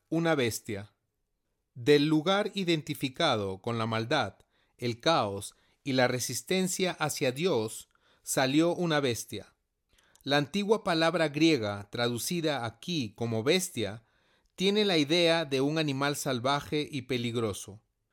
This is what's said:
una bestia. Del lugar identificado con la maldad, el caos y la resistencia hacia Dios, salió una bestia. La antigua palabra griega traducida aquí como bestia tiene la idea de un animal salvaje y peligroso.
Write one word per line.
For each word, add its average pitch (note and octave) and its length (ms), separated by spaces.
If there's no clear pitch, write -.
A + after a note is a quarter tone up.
una E3 240
bestia. A2 580
Del C#3+ 360
lugar F#3 460
identificado C#3+ 1080
con A#2 160
la A2+ 80
maldad, A2+ 500
el A#2+ 240
caos A2 540
y C3+ 120
la B2+ 140
resistencia F3+ 840
hacia D3+ 420
Dios, C3+ 560
salió D#3 520
una D#3+ 260
bestia. A2 540
La C3+ 140
antigua G3+ 480
palabra E3 440
griega C3 600
traducida B2 760
aquí B2+ 500
como A#2 260
bestia A#2+ 640
tiene G3+ 280
la F#3 140
idea E3 480
de C3+ 160
un D3+ 160
animal C#3+ 380
salvaje C#3 760
y C3+ 120
peligroso. A#2 800